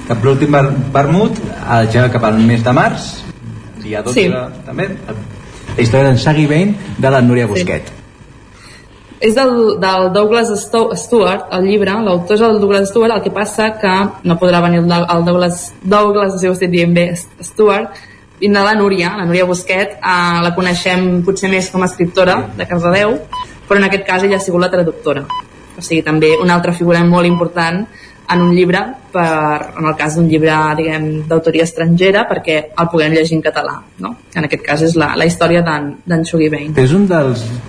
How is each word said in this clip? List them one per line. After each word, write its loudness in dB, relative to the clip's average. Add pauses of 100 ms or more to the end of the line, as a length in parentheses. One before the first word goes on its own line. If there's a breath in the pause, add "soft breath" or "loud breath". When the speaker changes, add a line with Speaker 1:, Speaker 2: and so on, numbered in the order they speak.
Speaker 1:
cap -4
l'últim 2
ver-, 2 (180)
vermut, 0 (220)
a, 0
ja 2
cap 0
al 2
mes 4
de 2
març, 0 (680)
dia -8
dotze, -2
Speaker 2:
Sí. -2
Speaker 1:
també, -8
la -8
història 4
d'en 4
Shaggy 2
Vane, 0
de 0
la 4
Núria 2
Speaker 2:
Sí. -2
Speaker 1:
Busquet. -4 (1300 loud breath)
Speaker 2:
És 2
del, 2 (260)
del 0
Douglas 2
Sto-, -2
Stewart, 0
el 0
llibre, 2
l'autor 0
és 4
el 4
Douglas 2
Stewart, 2
el 0
que -2
passa -2 (100)
que 0 (320)
no 2
podrà 4
venir 2
el, 2
Dou-, 0
el 0
Douglas, 0 (240)
Douglas, 2
si 0
ho 0
estic -2
dient 2
bé, 2
S-, -8 (160)
Stewart, 0 (400 loud breath)
vindrà 2
la 2
Núria, 0
la -4
Núria 2
Busquet, -4
eh, 0
la 0
coneixem 0
potser -2
més 0
com -2
a -2
escriptora 0 (160)
de -6
Cardedeu, 0 (460 loud breath)
però -2
en 4
aquest -4
cas -2
ella 2
ha -6
sigut 0
la -2
traductora. -2 (420)
O -18
sigui, -2
també 2
una 2
altra -2
figura 2
molt 4
important -2 (420 loud breath)
en 0
un 4
llibre, 2 (280)
per, -2
en -4
el 0
cas -4
d'un 4
llibre, 2 (220)
diguem, -4 (200)
d'autoria 0
estrangera, 2
perquè -2 (100)
el -2
puguem 2
llegir 2
en -2
català, -4 (220)
no? -8 (160)
En -4
aquest -4
cas 0
és 2
la, 0
la 0
història 2
d'en, -4
d'en -2
Shuggy 0
Bain. -6
Speaker 1:
És 4
un 4
dels 0 (240)